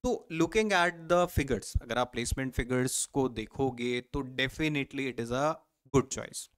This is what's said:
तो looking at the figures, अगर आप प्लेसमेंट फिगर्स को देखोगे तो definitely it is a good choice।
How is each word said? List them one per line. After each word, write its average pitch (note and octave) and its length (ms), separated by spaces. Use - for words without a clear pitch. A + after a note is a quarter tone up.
तो B3 300
looking G3+ 380
at F3 220
the F3 220
figures, B2 480
अगर A#2+ 160
आप B2 140
प्लेसमेंट B2 420
फिगर्स B2+ 520
को C3 240
देखोगे B2 720
तो C#3+ 200
definitely C3+ 760
it A#2 60
is A#2 140
a D3 200
good B2+ 160
choice। - 360